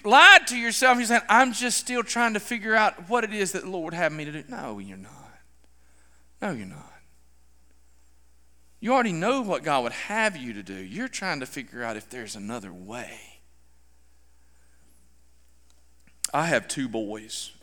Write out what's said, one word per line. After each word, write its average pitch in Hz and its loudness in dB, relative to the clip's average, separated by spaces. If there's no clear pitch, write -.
lied 311 10
to 247 -4
yourself. 240 4
You're 240 -2
saying, 226 4
"I'm 247 6
just 240 -2
still 247 -2
trying 233 0
to 208 -2
figure 220 -4
out 202 2
what 233 2
it 202 -8
is 202 -2
that 180 -6
the 180 -10
Lord 170 -6
had 165 0
me 151 -8
to 147 -8
do." 151 -10
No, 135 -10
you're 98 -14
not. 95 -18
No, 202 -4
you're 110 -8
not. - -18
You 226 0
already 240 4
know 214 0
what 175 -4
God 139 2
would 117 -4
have 214 -2
you 123 -10
to 101 -10
do. 92 -12
You're 98 -10
trying 170 -6
to 131 -6
figure 120 -12
out 113 -6
if - -14
there's 113 -12
another 101 -10
way. 101 -14
I 151 2
have 131 0
two 135 -6
boys, 107 -8